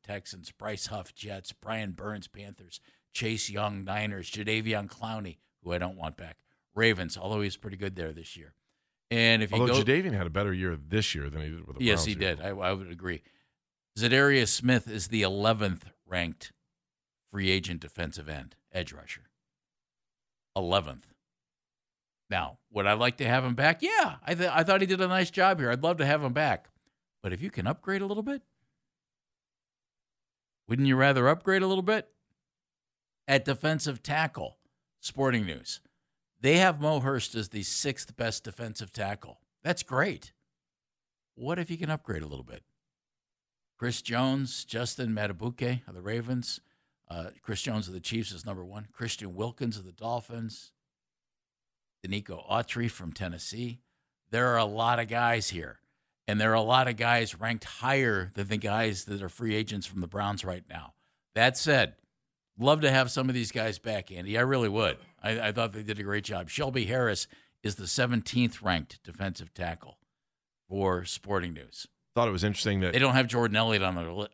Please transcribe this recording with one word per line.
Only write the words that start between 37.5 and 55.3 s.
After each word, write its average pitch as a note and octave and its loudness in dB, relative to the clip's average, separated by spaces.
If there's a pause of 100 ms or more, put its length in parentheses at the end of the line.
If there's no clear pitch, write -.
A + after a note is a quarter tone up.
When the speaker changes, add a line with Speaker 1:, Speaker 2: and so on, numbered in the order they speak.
Speaker 1:
sixth - -4
best A2+ -4
defensive A2 -12
tackle. - -8 (220)
That's F3 0
great. - -2 (1000)
What D#3+ -4
if E3+ -4
you E3 -4
can D#3+ -2
upgrade G#2 -4
a D#2 -8
little C2+ -10
bit? - -16 (1160)
Chris A#2+ -4
Jones, C3 0
Justin A#2 -4
Madubuike A#2+ -4
of F#2+ -16
the F2+ -14
Ravens, A#2 -4 (480)
uh, E2+ -8 (160)
Chris G2+ -6
Jones G#2+ -4
of F#2 -10
the F2+ -10
Chiefs A2 -4
is F2+ -12
number F#2+ -8
one, G#2 -14
Christian G#2+ -8
Wilkins G#2+ -4
of G2 -14
the F#2 -18
Dolphins, A#2 -8 (1300)
Denico F#2+ -6
Autry A#2 -2
from E2 -10
Tennessee. G#2 -8 (500)
There A#2+ 2
are A#2 4
a A2+ 6
lot A2+ 2
of A2+ -2
guys A#2 2